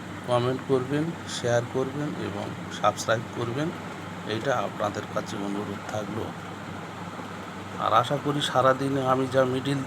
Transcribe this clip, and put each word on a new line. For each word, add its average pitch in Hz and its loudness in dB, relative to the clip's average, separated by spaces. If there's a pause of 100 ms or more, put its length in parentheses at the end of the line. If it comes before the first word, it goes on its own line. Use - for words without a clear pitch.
(260)
কমেন্ট 123 4 (100)
করবেন, 135 2 (320)
শেয়ার 120 4 (120)
করবেন 135 0 (180)
এবং 101 -4 (340)
সাবস্ক্রাইব 113 2 (120)
করবেন, 120 0 (640)
এইটা 113 0 (140)
আপনাদের 104 -2
কাছে - -4 (120)
অনুরোধ 101 -4 (120)
থাকলো। 107 -2 (1600)
আর 104 4 (100)
আশা 139 2
করি 147 2 (100)
সারাদিনে 131 4 (100)
আমি 131 4 (100)
যা 131 8 (100)
মিডল 135 0